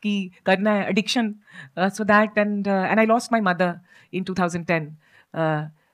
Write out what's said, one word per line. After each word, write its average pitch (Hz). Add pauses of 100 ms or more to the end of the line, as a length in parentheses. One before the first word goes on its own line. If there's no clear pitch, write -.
कि 202 (160)
करना 190
है, 202
addiction, 220 (460)
uh, 190
so -
that 208 (100)
and, 208
uh, 190
and 208
I 220
lost 233
my 226
mother 180 (420)
in 180
two 190
thousand 175
ten। 165 (540)
Uh, 156 (280)